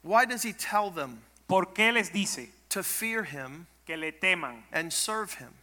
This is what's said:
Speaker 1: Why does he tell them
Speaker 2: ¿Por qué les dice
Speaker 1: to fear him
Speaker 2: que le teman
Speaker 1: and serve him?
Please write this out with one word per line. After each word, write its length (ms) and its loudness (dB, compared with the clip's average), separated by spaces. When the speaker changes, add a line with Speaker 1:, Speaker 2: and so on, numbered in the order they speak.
Speaker 1:
Why 220 6
does 180 -2
he 100 -4
tell 380 0
them 320 -6
Speaker 2:
¿Por 280 4
qué 180 6
les 180 2
dice 380 -2
Speaker 1:
to 120 -2
fear 420 -2
him 420 -10
Speaker 2:
que 100 -6
le 160 -4
teman 500 0
Speaker 1:
and 200 -2
serve 420 -2
him? 180 -16